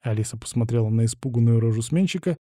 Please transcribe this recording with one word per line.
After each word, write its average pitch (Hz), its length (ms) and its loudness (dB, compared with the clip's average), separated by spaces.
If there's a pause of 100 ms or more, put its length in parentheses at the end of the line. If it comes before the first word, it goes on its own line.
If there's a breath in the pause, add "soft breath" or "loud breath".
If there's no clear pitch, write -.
Алиса 110 340 -2
посмотрела 117 540 -2
на 113 160 2
испуганную 117 520 2
рожу 113 220 0
сменщика 170 640 -2